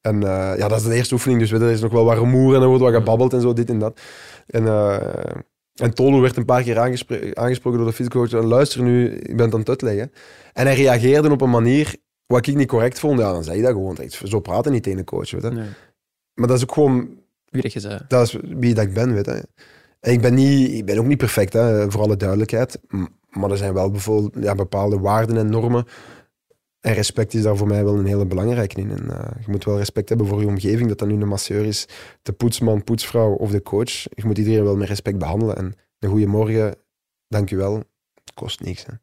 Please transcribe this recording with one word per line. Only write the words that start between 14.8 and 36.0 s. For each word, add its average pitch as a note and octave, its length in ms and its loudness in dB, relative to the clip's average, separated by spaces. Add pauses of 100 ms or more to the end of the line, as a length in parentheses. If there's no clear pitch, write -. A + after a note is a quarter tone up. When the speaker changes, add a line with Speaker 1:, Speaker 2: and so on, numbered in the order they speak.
Speaker 1:
tegen F#2+ 160 -4
een F#2 60 -6
coach, - 260 -8
weet - 120 -8
je. A#2 80 -6
Speaker 2:
Nee. A2+ 160 -8 (680)
Speaker 1:
Maar A#2+ 140 0
dat B2+ 80 4
is B2 60 2
ook B2+ 100 -6
gewoon C3 360 2 (420)
Speaker 2:
Wie C3 120 -4
dat A2+ 100 -6
je A#2 80 -10
zei. G2+ 180 -10 (100)
Speaker 1:
dat B2 180 4
is - 100 -6 (200)
wie A#2+ 180 2
dat A2 100 2
ik F#2+ 100 -4
ben, A#2+ 200 0
weet G2+ 120 -2
je. A#1 180 -6 (560)
En A#2+ 120 0
ik B2 80 4
ben A#2+ 140 4
niet, C3+ 380 4
ik A2 120 -6
ben G2+ 140 -2
ook A2+ 80 0
niet C#3+ 120 2
perfect, G#2 340 0
hè, A2 380 2
voor G#2 100 -2
alle G#2 160 0
duidelijkheid. G#2+ 600 -2 (100)
M-, F#2+ 160 -4 (260)
maar G2 200 -4
er G2+ 60 -2
zijn G2 180 -4
wel F#2+ 160 0
bijvoorbeeld, G#2 540 -2
ja, G#2 100 0
bepaalde G2+ 440 -2
waarden A2 380 0
en G#2+ 140 0
normen A#2+ 340 0 (960)
en A2+ 120 0
respect G#2 400 -2
is A2 80 0
daar G#2 140 2
voor G#2 100 0
mij G#2 180 0
wel G#2 140 0
een G2 80 0
hele G2+ 200 0
belangrijke G2 540 -2
in. G2+ 100 -6
En, F#2+ 200 -8
eh, - 200 -10 (140)
je G#2 60 -10
moet G2+ 140 -4
wel G#2 140 0
respect G2+ 300 -4
hebben A2+ 180 0
voor G2+ 140 -2
je G#2+ 60 0
omgeving, G#2 420 0
dat G#2 100 -4
dat G#2 100 -4
nu G#2+ 120 0
een G#2 80 -2
masseur G2+ 360 -4
is, G#2+ 220 -4 (360)
de - 100 -10
poetsman, A2+ 520 0
poetsvrouw A2+ 500 0
of G#2 160 -4
de G2+ 120 -2
coach. G#2+ 300 -4
Je - 320 -12
moet G#2+ 140 0
iedereen G#2+ 260 2
wel G2+ 120 2
met G2+ 120 -2
respect G2+ 300 -4
behandelen. F#2+ 380 -2
En F#2 180 -8 (240)
een G2+ 120 -4